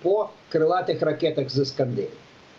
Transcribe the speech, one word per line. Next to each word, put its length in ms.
по 260
крилатих 540
ракетах 480
з 80
"Іскандерів". 580